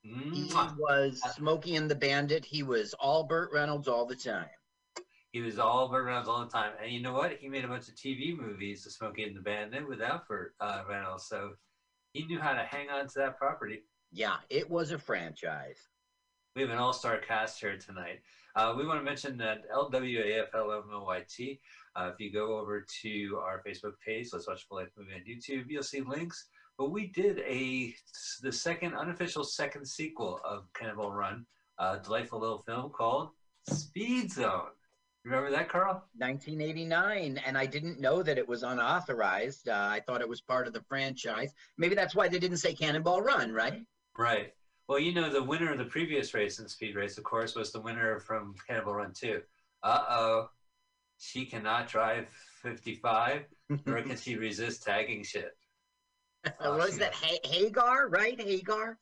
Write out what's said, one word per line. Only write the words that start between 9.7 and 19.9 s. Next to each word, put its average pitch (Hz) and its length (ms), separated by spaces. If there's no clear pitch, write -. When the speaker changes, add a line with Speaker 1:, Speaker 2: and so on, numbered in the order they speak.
Speaker 2:
without 127 400
Burt, 95 320
uh, 101 280
Reynolds. 95 400
So 101 260
he 156 140
knew 165 160
how 151 100
to 123 120
hang 143 260
on 139 180
to - 120
that 135 180
property. 107 460
Speaker 1:
Yeah, 98 240
it 151 200
was 170 220
a 160 80
franchise. 82 800
Speaker 2:
We 135 60
have 120 80
an 117 60
all-star 123 420
cast 110 420
here 98 160
tonight. 92 420
Uh, 113 200
we 147 80
wanna 156 160
mention 139 360
that 110 340
L 139 180
W 123 300